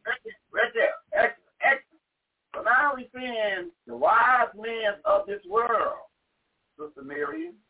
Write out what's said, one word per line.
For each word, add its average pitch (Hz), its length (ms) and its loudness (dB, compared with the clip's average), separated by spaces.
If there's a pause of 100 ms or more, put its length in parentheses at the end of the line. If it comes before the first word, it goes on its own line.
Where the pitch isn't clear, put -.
Right - 160 -6
there. - 160 -18 (160)
Right - 180 0
there. - 220 2 (180)
Excellent. - 480 0
Excellent. - 420 0 (520)
So - 80 -8
now 269 320 4
we're 254 160 -10
seeing 220 600 -4 (160)
the 240 100 -10
wise 233 580 4
men 220 500 -4
of 202 220 2
this 202 240 -8
world, 226 560 0 (720)
Sister 147 240 -14
Miriam. 147 520 -8 (160)